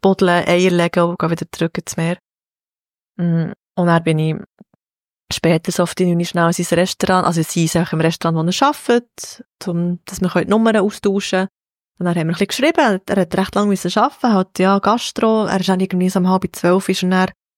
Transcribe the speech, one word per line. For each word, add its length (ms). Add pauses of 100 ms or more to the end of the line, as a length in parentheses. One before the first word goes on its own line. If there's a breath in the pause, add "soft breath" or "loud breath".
buddeln, 440
Eier 260
legen 320
und 140
gehen 140
wieder 200
zurück 260
ins 200
Meer. 200 (1000)
Mm, 360 (220)
und 120
dann 160
bin 160
ich 160 (960)
später 380
so 120
auf 120
die 100
neun 200
schnell 220
in 60
sein 260
Restaurant, 460
also 160
sie 240
ist 120
auch 140
im 100
Restaurant, 360
wo 40
er 260
arbeitet, 760 (220)
um, 400
dass 160
wir 80
die 200
Nummern 280
austauschen 640
können. 100 (480)
Und 80
dann 100
haben 120
wir 80
ein 100
bisschen 20
geschrieben, 580
er 160
hat 160
recht 180
lange 140
müssen 280
arbeiten, 360
hat 260
ja 200
Gastro, 680
er 140
ist 100
dann 100
irgendwie 300
so 100
um 100
halb 240
zwölf, 360
ist 140
er 60
dann 220 (260)